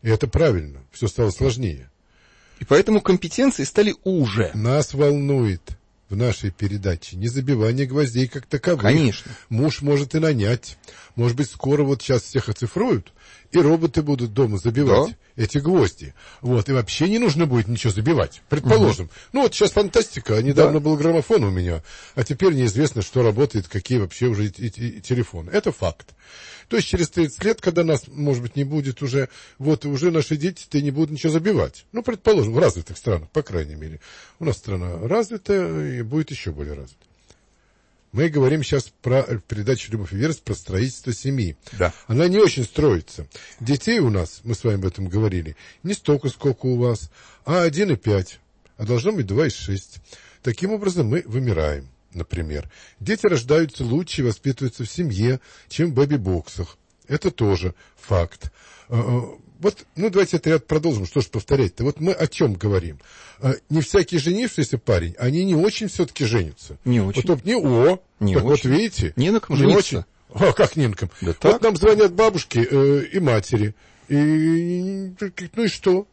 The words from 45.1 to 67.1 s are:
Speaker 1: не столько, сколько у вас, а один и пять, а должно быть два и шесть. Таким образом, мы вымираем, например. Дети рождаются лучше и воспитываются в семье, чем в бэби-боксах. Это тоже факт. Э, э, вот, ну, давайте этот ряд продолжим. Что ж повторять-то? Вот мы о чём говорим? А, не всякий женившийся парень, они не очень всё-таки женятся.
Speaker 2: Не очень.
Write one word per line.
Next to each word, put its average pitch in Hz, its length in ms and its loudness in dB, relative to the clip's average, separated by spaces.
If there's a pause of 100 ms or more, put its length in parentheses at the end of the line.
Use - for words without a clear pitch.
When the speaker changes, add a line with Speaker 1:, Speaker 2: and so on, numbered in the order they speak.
Speaker 1:
не 196 100 -4
столько, 143 340 0
сколько 127 380 -2
у 127 100 0
вас, 120 340 -2 (340)
а 175 180 0
один 170 300 0
и 120 40 0
пять, 98 440 -2 (380)
а 113 60 -8
должно 120 280 0
быть 151 140 -2
два 117 200 0
и 117 40 0
шесть. - 480 -8 (440)
Таким 180 300 -4
образом, 190 340 -2
мы 135 180 -2
вымираем, 80 600 -2 (260)
например. 80 560 -8 (300)
Дети 214 280 -2
рождаются 147 580 0
лучше 143 380 -4
и - 20 0
воспитываются 127 580 -4
в 110 80 -10
семье, 127 480 -2 (300)
чем 165 240 -2
в - 20 -6
бэби-боксах. 98 840 -2 (280)
Это 156 240 -2
тоже 90 460 -2 (200)
факт. - 540 -2 (380)
Э, 117 120 0
э, 123 200 0 (400)
вот, 196 240 -2 (100)
ну, 202 160 -2
давайте 185 280 2
этот - 100 -4
ряд 156 180 2
продолжим. 151 400 0
Что - 140 -2
ж 117 80 0
повторять-то? 117 560 -2
Вот 143 160 -2
мы 180 120 0
о - 140 0
чём 127 280 0
говорим? 87 440 -2 (420)
А, 131 140 0 (140)
не 156 140 2
всякий 175 360 0
женившийся 170 600 -2
парень, 87 400 -2
они 147 260 0
не 190 100 2
очень 202 340 0
всё-таки 151 360 -4
женятся. 104 600 -4
Speaker 2:
Не 120 160 4
очень. 98 260 0